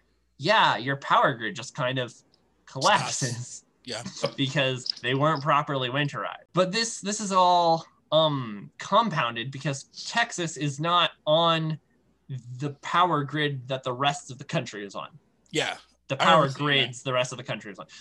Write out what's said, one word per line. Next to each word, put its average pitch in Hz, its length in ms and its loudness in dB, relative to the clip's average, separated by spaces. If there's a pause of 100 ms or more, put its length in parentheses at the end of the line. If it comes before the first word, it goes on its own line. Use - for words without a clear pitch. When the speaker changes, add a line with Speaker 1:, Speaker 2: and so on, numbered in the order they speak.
(380)
Speaker 1:
yeah, 165 400 4
your 131 200 -4
power 175 360 2
grid 113 220 -6
just - 200 -12
kind 131 240 -2
of 123 140 -6 (520)
collapses. 135 680 0
Speaker 2:
Stops. - 280 -12 (220)
Yeah. 117 160 -8 (300)
Speaker 1:
<laughs> - 60 -18
Because 131 480 -2 (160)
they 123 120 0
weren't 143 300 2
properly 143 460 0
winterized. 127 640 -4
But 180 180 2
this, 226 300 -2
this 202 180 -4
is 196 140 -4
all, 175 520 6 (280)
um, 135 640 0
compounded 143 760 0
because 135 320 -4 (240)
Texas 226 480 -2
is 139 240 -4
not 170 320 2 (160)
on 160 500 2 (840)
the 143 120 -4 (100)
power 170 440 2
grid 139 420 -4
that 131 160 -4
the 131 80 -4
rest 139 400 -2
of 120 60 -14
the - 80 -14
country 110 400 -6
is 98 100 -12
on. 76 140 -10 (420)
Speaker 2:
Yeah. 120 240 -2 (320)
Speaker 1:
The 135 140 -6
Speaker 2:
I 156 40 4
Speaker 1:
power 165 160 8
Speaker 2:
remember 135 160 0
seeing 147 100 0
that. 139 180 4
Speaker 1:
grids 120 180 -8
the 131 100 -2
rest 127 180 0
of 123 60 -10
the 135 60 -12
country 110 280 -8
is 90 80 -14
on. 82 60 -14 (160)